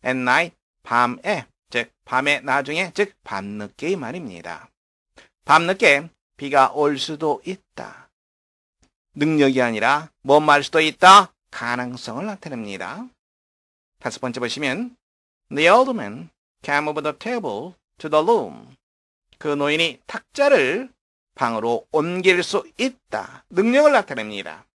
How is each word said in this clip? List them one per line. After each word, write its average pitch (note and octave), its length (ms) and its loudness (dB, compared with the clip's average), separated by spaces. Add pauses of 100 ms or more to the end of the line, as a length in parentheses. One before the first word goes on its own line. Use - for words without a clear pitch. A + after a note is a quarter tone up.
At B2+ 140 -2
night, C3+ 380 0 (280)
밤에, B2 640 -2 (220)
즉 A#2 220 -6 (120)
밤에 C#3 380 -2
나중에, C#3+ 520 -4
즉 G3+ 300 -4
밤늦게 G#2 680 -10
이 G3 40 -2
말입니다. A2 720 -12 (760)
밤늦게 E3 640 2 (280)
비가 C#3 340 2
올 D3 280 0
수도 D3+ 460 -4
있다. - 680 -16 (1040)
능력이 C#3+ 460 2
아니라 A#2+ 500 0 (100)
뭐뭐 D3+ 300 4
할 C#3+ 120 4
수도 D#3+ 180 0
있다? F#3 520 8 (160)
가능성을 B2 760 -8
나타냅니다. B2+ 840 -10 (920)
다섯 - 200 -10
번째 B2 200 -8
보시면 C#3+ 580 -6 (520)
The D#3 200 2
old B3+ 220 4
man C#3+ 380 -10 (340)
can D3 200 -2
move D3+ 180 -6
the D3 160 -6
table F3+ 560 -8 (240)
to D#3 120 -12
the D3+ 140 4
room. B2 520 -2 (640)
그 - 80 -8
노인이 D3 580 -2
탁자를 B3 880 0 (400)
방으로 A#2 580 -2
옮길 F3 520 0
수 E3+ 340 -6
있다. - 720 -8
능력을 C4 420 4
나타냅니다. G#2+ 840 -4